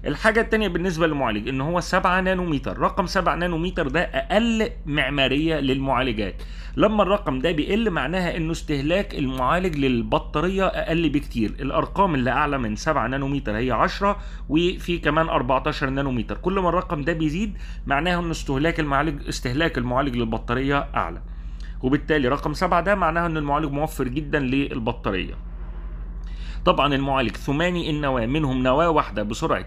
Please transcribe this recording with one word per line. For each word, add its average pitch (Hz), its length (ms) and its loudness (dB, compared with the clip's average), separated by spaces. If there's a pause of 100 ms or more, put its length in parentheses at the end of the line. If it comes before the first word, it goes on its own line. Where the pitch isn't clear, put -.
الحاجة 214 340 2
التانية 220 280 0
بالنسبة 175 380 0
للمعالج 123 420 0
إن 135 120 -2
هو 165 200 0
سبعة 185 400 2
نانومتر، 175 580 0
رقم 180 280 0
سبعة 170 280 0
نانومتر 170 540 -2
ده 151 120 0
أقل 220 720 2 (160)
معمارية 143 720 2
للمعالجات. 127 840 0 (340)
لما 208 260 4
الرقم 180 360 2
ده 165 140 2
بيقل 196 380 0
معناها 170 460 0
إنه 165 160 -2
استهلاك 156 640 0
المعالج 147 600 0
للبطارية 151 920 2
أقل 160 420 0
بكتير. 131 420 0 (100)
الأرقام 156 540 2
اللي 127 160 2
أعلى 143 280 2
من 110 180 -2
سبعة 139 300 0
نانومتر 135 500 -2
هي 123 140 0
عشرة 185 480 0 (300)
وفي 170 500 0
كمان 156 300 2
أربعتاشر 135 600 0
نانومتر. 127 460 -2
كل 190 240 0
ما 180 80 2
الرقم 170 340 0
ده 156 100 0
بيزيد 165 460 -2 (280)
معناه 170 340 2
إن 170 100 -2
استهلاك 156 500 0
المعالج، 143 480 0
استهلاك 143 500 0
المعالج 123 380 0
للبطارية 120 800 0
أعلى، 87 280 -2 (600)
وبالتالي 143 460 2
رقم 143 240 0
سبعة 180 280 2
ده 190 140 2
معناه 170 320 2
إن 160 100 -2
المعالج 147 360 0
موفر 143 360 -2
جدًا 147 300 -2
للبطارية. 123 960 -2 (1300)
طبعًا 143 300 4
المعالج 135 420 2
ثماني 165 540 0
النواة، 135 360 0
منهم 131 360 0
نواة 143 280 4
واحدة 143 320 2
بسرعة 110 440 -2